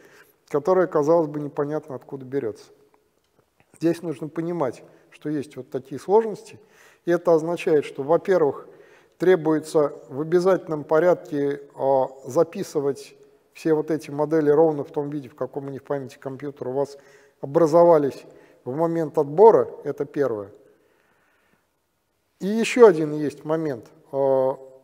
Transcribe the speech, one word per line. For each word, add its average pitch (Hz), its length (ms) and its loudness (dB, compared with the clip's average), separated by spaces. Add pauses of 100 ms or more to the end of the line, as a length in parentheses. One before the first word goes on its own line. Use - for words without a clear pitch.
(500)
которое, 175 380 2
казалось 156 400 2
бы, 147 120 -10
непонятно 147 560 -6
откуда 135 300 -16
берется. 123 400 -8 (1160)
Здесь 165 220 -2
нужно 151 260 -10
понимать, 165 560 -6 (280)
что - 180 -12
есть 147 280 -8
вот 127 120 -16
такие 131 300 -10
сложности. 208 600 -2 (460)
И 170 60 0
это 175 220 2
означает, 160 520 0
что, - 180 -10
во-первых, 165 640 0 (500)
требуется 156 760 2 (160)
в 139 120 -8
обязательном 165 640 0
порядке, 156 800 0 (140)
а, 135 320 0 (180)
записывать 147 920 -4 (380)
все 160 200 -2
вот 151 180 -2
эти 151 200 -6
модели 151 380 0
ровно 147 340 2
в - 80 -18
том 143 180 -6
виде, 143 200 -12
в - 60 -20
каком 139 320 -10
они 135 120 -12
в - 40 -20
памяти 135 340 -8
компьютера 135 520 -12
у 127 40 -6
вас 139 240 -4 (440)
образовались 156 840 4 (400)
в 123 100 -8
момент 165 420 -4
отбора, 151 500 6 (160)
это 143 220 -6
первое. 117 460 -4 (1900)
И 180 80 -6
еще 226 400 6
один 156 260 2
есть 151 300 -6
момент. 151 420 -6 (260)
А, 135 460 0 (260)